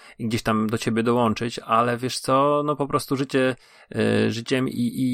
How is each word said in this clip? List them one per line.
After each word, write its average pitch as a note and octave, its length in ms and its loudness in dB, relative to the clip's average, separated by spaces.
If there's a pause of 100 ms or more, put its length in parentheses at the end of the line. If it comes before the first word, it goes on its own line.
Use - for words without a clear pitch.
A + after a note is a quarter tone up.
(180)
i A#2+ 100 -6
gdzieś A2 140 -2
tam A2 240 0
do A2 120 -2
ciebie A2+ 240 0
dołączyć, A#2 560 0
ale A#2+ 380 0
wiesz A#2+ 220 -4
co, C#3+ 460 2
no D3 120 -2
po C#3 100 -2
prostu C#3 300 -2
życie, C3 400 0 (380)
e, A2 360 2
życiem B2+ 380 -2
i, A#2+ 240 -2 (220)